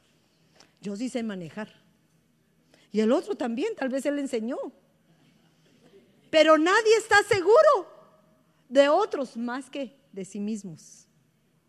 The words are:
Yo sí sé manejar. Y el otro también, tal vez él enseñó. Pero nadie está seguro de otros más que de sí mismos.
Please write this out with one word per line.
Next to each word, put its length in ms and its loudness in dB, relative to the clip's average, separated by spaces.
Yo 160 -10
sí 120 -8
sé 140 -8
manejar. 500 -12
Y 80 -2
el 120 2
otro 240 -2
también, 400 -6
tal 120 -6
vez 180 -6
él 120 -2
enseñó. 380 -8
Pero 260 6
nadie 420 4
está 260 4
seguro 720 4
de 200 4
otros 480 -2
más 340 -10
que 260 -12
de 120 -12
sí 160 -12
mismos. 680 -12